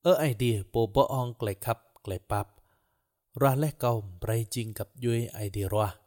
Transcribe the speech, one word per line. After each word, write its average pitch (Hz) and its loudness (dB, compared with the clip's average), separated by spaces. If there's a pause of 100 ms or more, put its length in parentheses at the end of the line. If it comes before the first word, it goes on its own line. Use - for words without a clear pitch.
Ở 180 6
ai 147 2
đi, 110 2
bố 113 2
bó 131 4
ong 123 -2
cái 104 -2
khắp, - -4 (220)
cái 95 -6
bạp. 104 -2 (880)
Rõ 135 4
lẽ 147 0
câu 117 0 (240)
rây 113 0
chinh 110 -6
gặp - -10
duy 117 0
ai 104 -8
đi 98 -4
rõ. 104 0 (140)